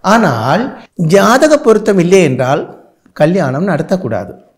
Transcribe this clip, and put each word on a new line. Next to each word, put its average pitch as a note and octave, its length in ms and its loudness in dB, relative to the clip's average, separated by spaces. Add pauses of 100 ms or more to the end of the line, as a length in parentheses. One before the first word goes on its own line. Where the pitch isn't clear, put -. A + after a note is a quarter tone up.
ஆனால் E3+ 600 0 (440)
ஜாதக A3+ 500 2
பொருத்தம் G#3+ 420 2
இல்லை F3+ 240 4
என்றால் C3 380 -2 (540)
கல்யாணம் D#3 520 0
நடத்தக்கூடாது. D3 640 -4 (240)